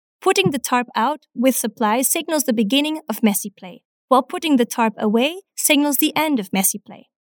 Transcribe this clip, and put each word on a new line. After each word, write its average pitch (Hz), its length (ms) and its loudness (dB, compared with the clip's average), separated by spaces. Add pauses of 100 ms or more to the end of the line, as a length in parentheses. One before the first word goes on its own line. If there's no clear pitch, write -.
(220)
putting 381 300 2
the 277 80 -4
tarp 247 360 -2
out 269 300 -2 (100)
with 247 220 2
supplies 226 520 0
signals 320 360 -2
the 247 80 0
beginning 277 560 0
of 214 120 -8
messy 202 280 0
play, - 340 -18 (240)
while 262 160 4
putting 320 320 -2
the 233 100 2
tarp 226 320 -2
away 247 440 0 (160)
signals 294 400 2
the - 180 0
end 302 240 0
of 190 140 -6
messy 196 260 0
play. - 280 -20 (280)